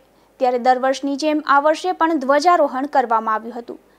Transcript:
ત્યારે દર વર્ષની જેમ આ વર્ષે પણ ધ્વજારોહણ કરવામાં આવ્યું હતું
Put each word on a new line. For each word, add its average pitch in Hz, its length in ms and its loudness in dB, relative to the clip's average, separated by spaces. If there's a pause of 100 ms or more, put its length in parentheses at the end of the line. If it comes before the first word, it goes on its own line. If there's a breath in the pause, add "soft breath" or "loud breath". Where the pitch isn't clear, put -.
(400 soft breath)
ત્યારે 254 180 0
દર 254 220 2
વર્ષની 269 360 -2
જેમ 302 300 -2
આ 277 140 4
વર્ષે 311 340 0
પણ 320 280 0
ધ્વજારોહણ 285 680 2
કરવામાં 226 480 0
આવ્યું 226 220 -10
હતું - 200 -16 (200 soft breath)